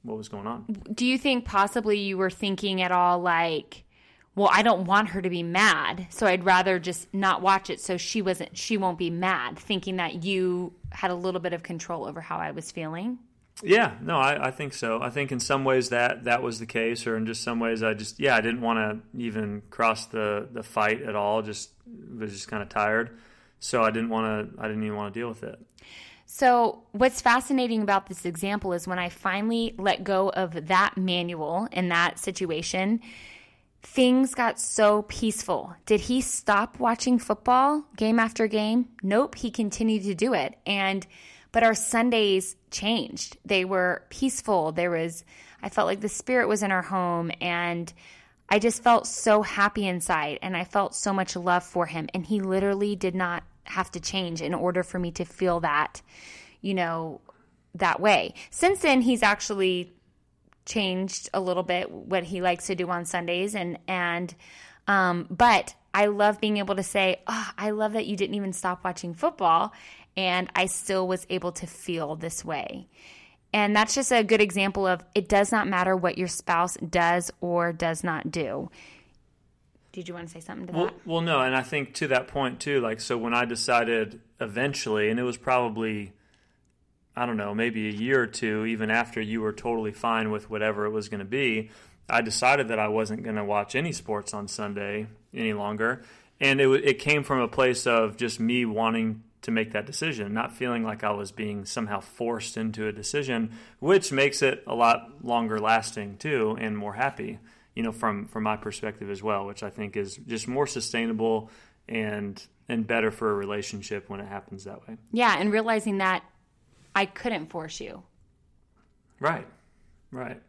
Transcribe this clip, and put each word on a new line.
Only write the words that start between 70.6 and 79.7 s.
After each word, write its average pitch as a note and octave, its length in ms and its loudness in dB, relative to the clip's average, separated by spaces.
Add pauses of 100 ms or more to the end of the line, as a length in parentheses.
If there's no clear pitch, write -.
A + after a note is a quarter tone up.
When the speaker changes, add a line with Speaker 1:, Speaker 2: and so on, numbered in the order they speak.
Speaker 2:
still F#3 400 -2
was F#3 220 -2
able F3+ 240 -2
to F3 140 -10
feel D#3+ 500 -6
this E3 280 -8
way. - 440 -8 (640)
And G#3 220 2
that's G#3+ 200 4
just C4+ 180 2
a A#3 100 6
good G#3+ 180 4
example G3 460 2
of F3+ 180 0 (100)
it G3+ 140 0
does G3+ 220 4
not G#3+ 160 2
matter F#3 300 2
what F3 220 0
your F3+ 100 -2
spouse F3 480 0
does F3 640 2
or F3 320 0
does E3 320 -2
not D#3+ 260 -4
do. D3+ 400 -4 (1200)